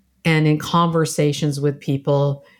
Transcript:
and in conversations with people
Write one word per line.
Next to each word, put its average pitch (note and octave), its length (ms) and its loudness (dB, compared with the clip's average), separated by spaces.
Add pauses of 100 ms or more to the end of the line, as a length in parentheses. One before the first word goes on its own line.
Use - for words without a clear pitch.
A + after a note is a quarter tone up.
(240)
and D#3 240 2
in D3+ 100 2
conversations D3+ 1040 0
with C#3+ 200 -2
people C#3+ 640 -2 (160)